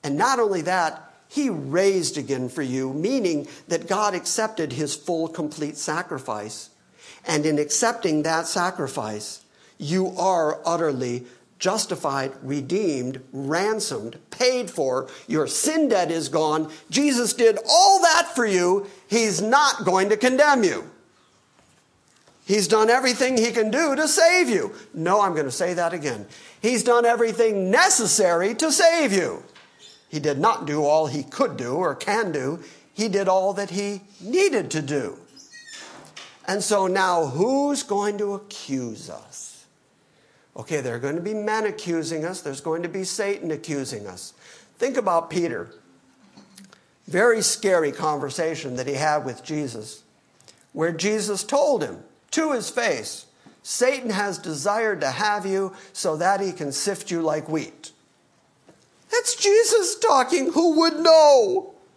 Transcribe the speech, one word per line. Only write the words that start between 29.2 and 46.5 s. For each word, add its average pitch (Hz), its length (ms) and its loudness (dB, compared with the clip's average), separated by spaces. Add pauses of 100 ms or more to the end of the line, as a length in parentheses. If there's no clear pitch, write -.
He 156 100 -6
did 143 200 0
not 208 260 2
do 147 200 -2
all 156 220 2
he 135 160 -6
could 151 340 -2
do 123 160 -4
or 165 200 -2
can 202 380 -2
do. 147 320 -4 (300)
He 214 160 -2
did 190 180 0
all 190 260 2
that 196 180 -6
he 202 300 -6 (200)
needed 269 500 0
to 156 100 -2
do. 135 360 -4 (1300)
And 196 160 -2
so 196 240 2
now 180 380 2
who's 269 580 0
going 202 360 -2
to 202 140 -4
accuse 123 760 -8
us? - 560 -18 (880)
Okay, 143 240 -6
there 123 160 -4
are 120 40 -8
going 143 180 -4
to 175 40 -6
be 208 120 -6
men 214 320 -2
accusing 165 580 -4
us. 180 180 -8
There's 139 200 -10
going 165 220 -4
to 175 60 -6
be 190 140 -8
Satan 202 480 -4
accusing 131 560 -8
us. 92 240 -16 (480)
Think 262 160 -2
about 180 340 0
Peter. 131 400 -4 (1400)